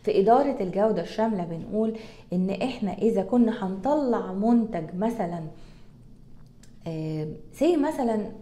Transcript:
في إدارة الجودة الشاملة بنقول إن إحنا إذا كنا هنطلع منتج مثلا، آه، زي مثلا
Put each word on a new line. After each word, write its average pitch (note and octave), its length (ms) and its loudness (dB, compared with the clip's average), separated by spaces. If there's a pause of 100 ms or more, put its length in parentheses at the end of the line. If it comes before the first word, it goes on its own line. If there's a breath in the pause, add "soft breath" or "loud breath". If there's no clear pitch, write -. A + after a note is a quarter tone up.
في G3+ 180 2
إدارة B3 420 4
الجودة F#3 400 0
الشاملة G#3 420 -2
بنقول G#3+ 520 -2 (360 loud breath)
إن F#3 180 2
إحنا G3 420 -4
إذا G3 300 2
كنا G#3+ 440 2
هنطلع G#3 640 0
منتج G3+ 520 2 (140)
مثلا، F#3+ 420 -2 (1500 loud breath)
آه، D#3 420 -4 (320)
زي E4 160 6
مثلا A#3+ 500 0 (160)